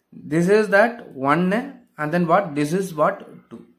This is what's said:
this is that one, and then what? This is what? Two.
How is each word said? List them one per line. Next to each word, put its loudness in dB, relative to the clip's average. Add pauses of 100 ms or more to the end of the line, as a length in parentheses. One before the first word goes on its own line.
(120)
this -2
is 4
that 2
one, 0 (220)
and -4
then 0
what? 0
This -2
is -4
what? -4
Two. -20 (140)